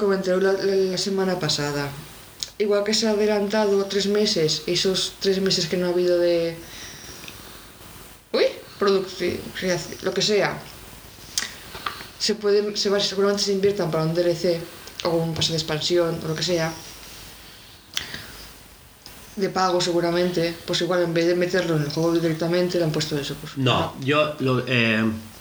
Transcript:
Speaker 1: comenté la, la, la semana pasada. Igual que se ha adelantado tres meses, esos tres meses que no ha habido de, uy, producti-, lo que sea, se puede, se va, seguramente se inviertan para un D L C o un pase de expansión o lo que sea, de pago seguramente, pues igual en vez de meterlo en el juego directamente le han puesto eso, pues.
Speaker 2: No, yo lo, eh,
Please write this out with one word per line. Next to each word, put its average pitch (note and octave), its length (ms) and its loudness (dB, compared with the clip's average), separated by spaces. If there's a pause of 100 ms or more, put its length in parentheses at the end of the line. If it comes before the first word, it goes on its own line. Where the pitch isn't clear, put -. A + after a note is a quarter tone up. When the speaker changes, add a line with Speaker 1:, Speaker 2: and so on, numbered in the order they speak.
Speaker 1:
comenté F#3+ 340 2
la, F#3+ 160 4
la, G3 100 0
la F#3+ 340 2
semana F#3+ 420 0
pasada. D3 500 0 (680)
Igual G3+ 260 2
que G#3+ 80 0
se A3 140 2
ha G#3+ 40 4
adelantado G#3 720 2
tres G3 220 -2
meses, G3+ 600 2
esos F#3 520 0
tres F#3+ 220 2
meses F3 240 0
que F#3+ 100 -2
no F3+ 120 0
ha - 20 2
habido F3 280 4
de, E3+ 380 2 (1800)
uy, E4 140 4 (340)
producti-, F#3+ 600 0 (640)
lo F3+ 100 -2
que G3 80 -2
sea, F3 400 2 (1600)
se G#3+ 160 0
puede, G#3 420 2
se G3+ 120 0
va, G3+ 120 2
seguramente G3 420 2
se G3+ 80 0
inviertan F#3+ 400 2
para D#3+ 140 2
un E3 100 2
D F3 60 4
L F3 120 4
C E3+ 280 0 (420)
o F3 60 2
un E3 260 2
pase D#3 160 0
de D#3+ 60 0
expansión E3 680 0
o D#3+ 60 -4
lo D#3 60 -2
que D#3+ 80 -4
sea, E3 280 0 (2750)
de F#3+ 140 -2
pago F3+ 320 2
seguramente, E3+ 760 2 (100)
pues F3 160 0
igual F3 220 2
en E3+ 100 0
vez E3 140 4
de F3 80 4
meterlo F3 420 2
en D3 60 2
el C#3+ 60 -4
juego E3 240 2
directamente E3+ 640 2
le E3+ 60 4
han D#3 80 2
puesto D#3 260 0
eso, C#3 240 -4
pues. - 160 -12
Speaker 2:
No, A2 440 2
yo D3 380 2
lo, B2+ 280 2
eh, A2+ 360 4 (380)